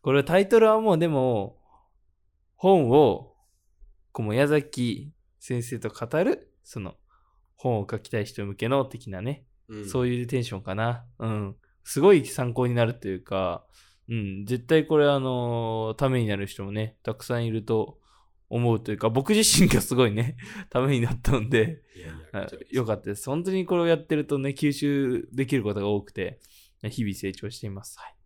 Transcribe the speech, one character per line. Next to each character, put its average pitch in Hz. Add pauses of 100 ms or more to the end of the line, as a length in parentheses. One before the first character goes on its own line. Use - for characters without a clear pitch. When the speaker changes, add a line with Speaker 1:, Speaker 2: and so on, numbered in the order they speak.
Speaker 1:
こ 131
れ 143
タ 175
イ 196
ト 226
ル 220
は 220
も 214
う 160
で 170
も、 127 (960)
本 180
を、 131 (760)
こ 117
う、 -
も 104
う 110
矢 143
崎 143 (280)
先 120
生 120
と 110
語 151
る、 - (120)
そ -
の、 95 (600)
本 120
を 98
書 107
き -
た 117
い 101
人 104
向 98
け 113
の 135
的 110
な 92
ね、 135 (240)
Speaker 2:
う 107
ん。 101
Speaker 1:
そ 123
う 123
い 123
う 120
テ 127
ン 117
シ 117
ョ 95
ン 95
か 95
な。 117 (140)
う 113
ん。 104 (280)
す -
ご 196
い 143
参 123
考 123
に 123
な 120
る 110
と -
い 92
う 90
か、 92 (440)
う 117
ん。 98
絶 120
対 156
こ 156
れ、 147
あ 143
の 117
ー、 -
た 135
め 127
に 113
な 104
る 98
人 -
も 98
ね、 107
た 110
く -
さ 120
ん 117
い 113
る 110
と 110 (500)
思 120
う 110
と 110
い 104
う -
か、 113
僕 139
自 208
身 98
が -
す -
ご 123
い 101
ね、 113 (200)
<laughs> 202
た 123
め 139
に 120
な 117
っ 120
た -
の 120
で、 117 (140)
Speaker 2:
い -
や -
い - (240)
や、 98
Speaker 1:
は -
い、 -
Speaker 2:
こ -
ち -
ら -
こ -
そ。 -
Speaker 1:
よ 127
か 110
っ -
た -
で 101
す。 -
本 156
当 190
に 185
こ 175
れ 170
を 170
や 165
っ 151
て 156
る 151
と 143
ね、 139
吸 143
収 139
で 131
き 139
る 120
こ 104
と 104
が 101
多 104
く -
て、 - (440)
日 113
々 98
成 98
長 104
し -
て 107
い -
ま 98
す。 -
は -
い。 - (100)